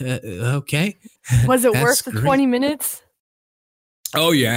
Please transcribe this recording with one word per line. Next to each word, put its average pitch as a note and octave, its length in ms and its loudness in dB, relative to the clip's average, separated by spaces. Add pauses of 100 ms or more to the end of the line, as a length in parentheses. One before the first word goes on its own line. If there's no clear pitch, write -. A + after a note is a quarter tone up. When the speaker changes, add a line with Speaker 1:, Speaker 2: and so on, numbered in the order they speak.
Speaker 1:
uh, A#2 560 -4
okay. D3+ 400 -4 (480)
Speaker 2:
Was B3+ 200 2
it A#3+ 80 4
Speaker 1:
That's - 100 2
Speaker 2:
worth B3 220 2
the B3+ 60 -10
Speaker 1:
great. A3 120 -4
Speaker 2:
twenty C#4 220 2
minutes? C4 560 -2 (1120)
Speaker 1:
Oh, D#3+ 180 2
yeah. B2 260 2